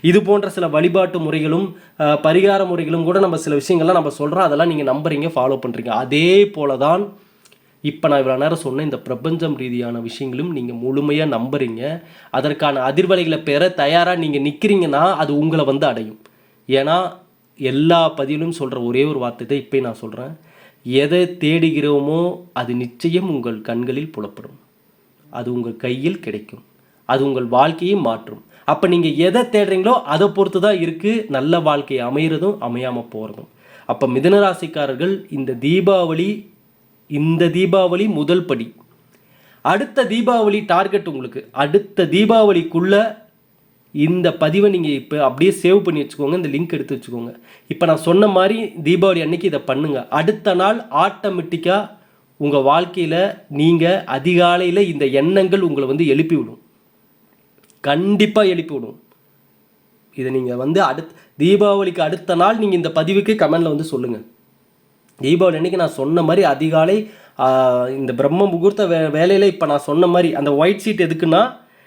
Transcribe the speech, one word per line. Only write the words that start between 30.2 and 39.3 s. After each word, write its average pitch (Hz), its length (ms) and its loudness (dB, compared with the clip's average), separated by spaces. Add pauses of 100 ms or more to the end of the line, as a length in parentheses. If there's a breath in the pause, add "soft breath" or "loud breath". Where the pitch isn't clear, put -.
பொறுத்து 190 320 0
தான் 202 180 2
இருக்கு 185 500 -2
நல்ல 143 320 0
வாழ்க்கை 143 440 -2
அமையறதும் 160 560 -2
அமையாம 120 520 -6
போறதும். 107 360 -14 (380 soft breath)
அப்ப 131 200 -2
மிதுன 143 320 2
ராசிக்காரர்கள் 175 920 -2
இந்த 135 220 -6
தீபாவளி, 175 920 0 (600)
இந்த 160 400 0
தீபாவளி 180 640 2
முதல் 170 360 0
படி. 113 300 -6 (880 soft breath)